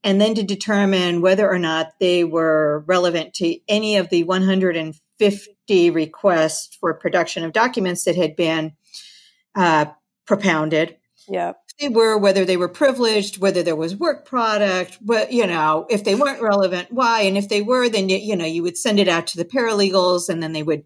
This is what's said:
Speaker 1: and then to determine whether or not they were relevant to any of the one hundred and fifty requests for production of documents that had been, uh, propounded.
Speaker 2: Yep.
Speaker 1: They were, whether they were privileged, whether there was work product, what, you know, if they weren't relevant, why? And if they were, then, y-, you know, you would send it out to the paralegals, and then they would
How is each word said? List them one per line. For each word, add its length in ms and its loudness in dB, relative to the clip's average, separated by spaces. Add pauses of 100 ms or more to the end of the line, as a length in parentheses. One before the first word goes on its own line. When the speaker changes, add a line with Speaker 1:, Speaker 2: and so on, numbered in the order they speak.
Speaker 1:
and 160 2
then 140 4
to 80 -2
determine 800 0
whether 280 4
or 80 0
not 400 -2
they 260 2
were 640 0
relevant 480 0
to 240 -4 (100)
any 280 0
of 140 0
the 140 0
one 180 0
hundred 340 2
and 180 -6 (240)
fifty 720 2
requests 920 -2
for 140 -2
production 500 -2
of 80 -8
documents 520 -2
that 120 0
had 200 -2
been, 360 -2 (800)
uh, 320 2 (400)
propounded. 680 0 (320)
Speaker 2:
Yep. 300 -6 (220)
Speaker 1:
They 80 -4
were, 300 2
whether 260 4
they 120 0
were 120 -2
privileged, 680 0
whether 240 0
there 140 0
was 200 -4
work 280 -4
product, 760 -2
what, 320 -2
you 140 2
know, 420 0
if 160 0
they 120 2
weren't 260 0
relevant, 480 0
why? 320 0
And 140 0
if 120 -2
they 140 0
were, 260 2
then, 200 0
y-, 120 2
you 140 -4
know, 120 -4
you 180 -4
would 120 -4
send 220 0
it 80 4
out 220 0
to 80 -10
the 80 -4
paralegals, 840 0
and 140 -4
then 100 -6
they 120 -4
would 220 -2